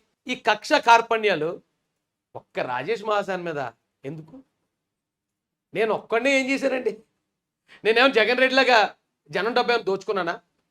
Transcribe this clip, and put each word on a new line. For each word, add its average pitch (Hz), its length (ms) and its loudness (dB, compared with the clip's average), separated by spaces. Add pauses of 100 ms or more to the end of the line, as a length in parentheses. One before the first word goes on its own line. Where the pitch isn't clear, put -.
(260)
ఈ 254 80 -6
కక్ష 214 380 -2
కార్పణ్యాలు 220 880 2 (760)
ఒక్క - 220 -12
రాజేష్ 147 440 -6
మహాశాన్ 196 400 -4
మీద 151 240 -6 (380)
ఎందుకు? 160 380 -14 (1300)
నేను 208 200 0
ఒక్కడినే 240 460 0
ఏం 262 100 -4
చేశానండి? 254 480 -4 (840)
నేనేమో 233 240 4
జగన్ 220 300 2
రెడ్డిలాగా 254 560 4 (360)
జనం 190 240 -4
డబ్బు 240 180 0
ఏమైనా 226 120 -2
దోచుకున్నానా? 190 560 -4 (300)